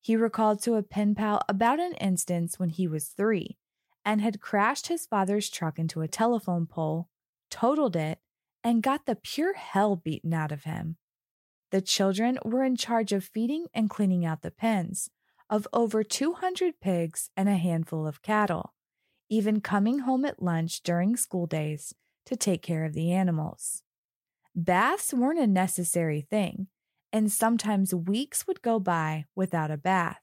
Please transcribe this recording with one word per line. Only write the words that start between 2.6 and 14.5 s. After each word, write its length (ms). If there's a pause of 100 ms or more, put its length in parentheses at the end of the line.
he 180
was 200
three 500 (460)
and 180
had 180
crashed 480
his 180
father's 440
truck 300
into 220
a 60
telephone 580
pole, 440 (400)
totaled 460
it, 240 (440)
and 200
got 220
the 100
pure 400
hell 400
beaten 380
out 180
of 140
him. 320 (720)
The 100
children 640
were 180
in 120
charge 360
of 120
feeding 500
and 160
cleaning 360
out 180
the 80